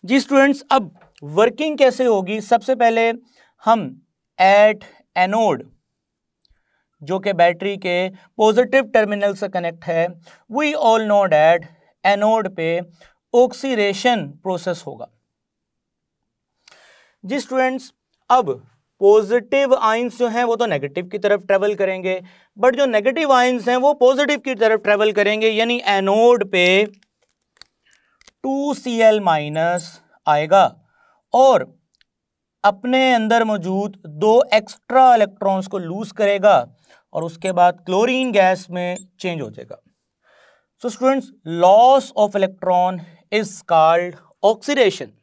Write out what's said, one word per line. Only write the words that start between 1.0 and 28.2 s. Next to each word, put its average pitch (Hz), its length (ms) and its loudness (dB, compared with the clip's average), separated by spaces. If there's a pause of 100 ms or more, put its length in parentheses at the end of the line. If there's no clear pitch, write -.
वर्किंग 226 560 -2
कैसे 262 260 2
होगी? 208 360 -2
सबसे 226 340 -2
पहले 226 360 0 (540)
हम 214 200 0 (540)
at 208 480 2 (320)
anode, 185 480 -2 (1400)
जो 170 160 -6
कि 196 140 -4
बैटरी 175 440 0
के 185 320 -4
पॉजिटिव 233 840 0
टर्मिनल 208 400 0
से 196 140 -8
कनेक्ट 170 360 -8
है, 165 240 -2 (440)
we 294 220 -2 (120)
all 220 240 2
know 202 180 4
that 160 400 2 (360)
एनोड 202 520 0
पे 165 240 -4 (540)
ऑक्सीडेशन 240 920 0 (160)
प्रोसेस 180 440 -8
होगा। 120 280 -18 (2000)
जी 233 160 -6
स्टूडेंट्स, 262 520 -4 (380)
अब 240 200 2 (500)
पॉजिटिव 220 720 2
आयंस 233 440 -2
जो 240 100 -2
हैं 233 160 -2
वो 233 120 -2
तो 233 100 -2
नेगेटिव 151 400 -6
की 208 120 -12
तरफ 196 280 -2
ट्रेवल 202 280 0
करेंगे, 185 460 -4 (360)
but 240 200 0
जो 277 100 0
नेगेटिव 262 460 0
आयंस 247 360 0
हैं 247 80 0
वो 269 180 2
पॉजिटिव 277 440 0
की 262 160 -6
तरफ 220 280 0
ट्रेवल 208 300 0
करेंगे, 214 360 0
यानी 233 380 -2
एनोड 202 640 2
पे 185 340 2 (1600)